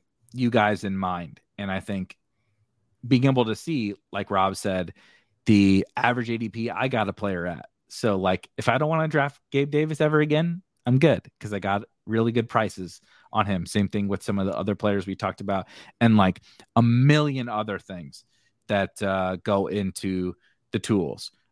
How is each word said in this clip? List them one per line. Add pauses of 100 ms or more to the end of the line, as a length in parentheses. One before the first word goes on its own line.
(320)
you
guys
in
mind. (180)
And
I
think (880)
being
able
to
see, (180)
like
Rob
said, (500)
the (120)
average
A
D
P
I
got
a
player
at. (220)
So,
like,
if
I
don't
wanna
draft (120)
Gabe
Davis
ever
again, (240)
I'm
good
'cause
I
got (240)
really
good
prices (320)
on
him.
Same
thing
with
some
of
the
other
players
we
talked
about (320)
and,
like, (340)
a
million
other
things (420)
that,
uh,
go
into (380)
the
tools. (220)